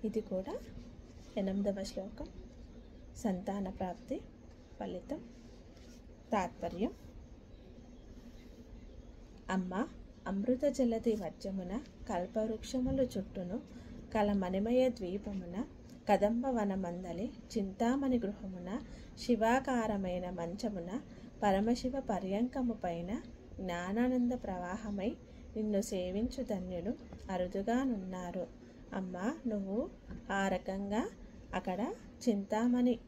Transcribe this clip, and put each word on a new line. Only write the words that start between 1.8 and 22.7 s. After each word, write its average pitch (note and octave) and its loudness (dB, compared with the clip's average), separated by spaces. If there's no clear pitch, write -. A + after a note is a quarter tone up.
శ్లోకం, - -6
సంతాన G3 -2
ప్రాప్తి F#3+ -4
ఫలితం F#3 -6
తాత్పర్యం। F3+ 0
అమ్మ F#3 2
అమృత A#3 4
జలధి A#3 4
వజ్రమున G3 -2
కల్పవృక్షములు A3+ 0
చుట్టూను G3 -2
కల G#3 6
మణిమయ G3+ 6
ద్వీపమున G3 -4
కదంబ A3 6
వనమందలి F#3+ 0
చింతామణి A#3+ 4
గృహమున G3 -4
శివాకారమైన A3 4
మంచమున F#3 -2
పరమశివ A#3 4
పర్యంకము A3+ 2